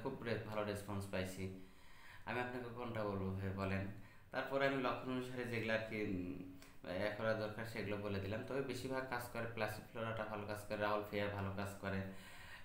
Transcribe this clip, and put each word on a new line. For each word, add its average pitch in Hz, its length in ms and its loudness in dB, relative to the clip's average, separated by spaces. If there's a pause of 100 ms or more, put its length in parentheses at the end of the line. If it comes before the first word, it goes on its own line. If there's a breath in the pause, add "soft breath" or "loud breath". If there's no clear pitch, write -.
খুব 131 100 0 (100)
রে-, 107 260 2
ভালো 107 140 2
response 98 480 0
পাইছি। 95 320 0 (840 loud breath)
আমি 120 140 0
আপনাকে 123 380 -2
কোনটা 113 260 -2
বলবো 95 260 2 (100)
ভাই 98 160 0
বলেন? 98 280 2 (500 loud breath)
তারপরে 135 360 4
আমি 135 180 4
লক্ষণ 120 280 0
অনুসারে 123 360 0
যেগুলো 110 260 4
আর 110 120 2
কি, 110 140 0
উম, 90 300 0 (720 loud breath)
এ - 20 4 (100)
করা 110 160 4 (100)
দরকার 110 280 -2
সেগুলো 104 240 0 (100)
বলে 98 180 0
দিলাম। 104 240 0
তবে 135 140 2 (100)
বেশিরভাগ 127 320 0 (100)
কাজ 113 100 0 (100)
করে, 113 220 0
প্লাসিফ্লোরাটা 110 760 0
ভালো 104 200 0
কাজ 104 160 -2
করে, 107 180 2
রাহুল 104 240 4
ফেয়ার 101 280 4
ভালো 98 220 2
কাজ 98 120 0 (100)
করে। 95 180 2 (640 loud breath)